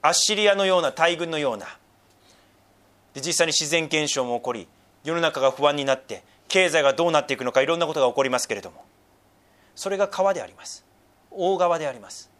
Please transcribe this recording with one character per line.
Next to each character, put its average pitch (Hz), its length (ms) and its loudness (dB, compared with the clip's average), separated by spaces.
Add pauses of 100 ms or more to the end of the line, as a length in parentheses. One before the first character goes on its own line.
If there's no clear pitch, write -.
ア 151 80 4
ッ - 20 0
シ 214 240 0
リ 208 140 4
ア 196 40 4
の 196 120 0
よ 185 140 4
う - 20 -2
な 143 100 0
大 170 240 2
軍 165 140 -6
の 156 80 -4
よ 135 160 -2
う - 20 -8
な。 - 220 -14 (1400)
で、 139 80 -12
実 165 160 -2
際 165 80 4
に 156 80 -4
自 156 140 -2
然 160 180 0
現 151 260 -2
象 131 140 -2
も 120 120 -4
起 117 60 -10
こ 123 80 -4
り、 107 160 -10 (360)
世 156 100 -4
の 170 80 -2
中 151 180 0
が 135 100 4
不 143 160 0
安 147 80 4
に 143 120 -4
な 135 80 2
っ - 80 -6
て、 - 200 -14 (260)
経 185 200 4
済 156 140 2
が 139 100 4
ど 170 160 0
う - 20 2
な 151 100 4
っ 139 60 -10
て 143 60 -4
い 120 60 -4
く 127 60 -8
の 123 80 -2
か、 131 100 4
い 139 40 2
ろ 165 100 0
ん - 20 -6
な 170 80 0
こ 156 80 -6
と 151 60 -2
が 131 80 4
起 120 60 -2
こ 139 100 0
り 131 40 -2
ま 127 100 0
す - 100 -6
け 110 60 -4
れ 101 60 -8
ど 92 100 -16
も、 - 140 -20 (920)
そ - 140 -10
れ 196 80 -2
が 196 120 2
川 190 260 0
で 147 80 -6
あ 92 40 -10
り - 60 -18
ま - 140 -20
す。 - 180 -18 (460)
大 185 260 0
川 175 220 2
で 156 100 -6
あ 131 40 -6
り 123 60 -14
ま 95 120 -20
す。 - 300 -20